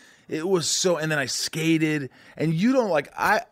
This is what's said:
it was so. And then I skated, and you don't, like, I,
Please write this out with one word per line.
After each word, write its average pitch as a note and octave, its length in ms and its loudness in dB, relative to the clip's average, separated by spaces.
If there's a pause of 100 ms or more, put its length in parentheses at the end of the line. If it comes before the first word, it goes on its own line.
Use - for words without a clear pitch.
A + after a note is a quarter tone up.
(280)
it D#3 180 -6
was F#3 240 0
so. F3 280 0
And D#3 120 -2
then D3+ 100 0
I C3+ 80 -2
skated, D#3 800 0 (260)
and D#3+ 180 0
you G#3 200 2
don't, A#3+ 160 2
like, D3+ 280 -2
I, G3+ 240 2 (100)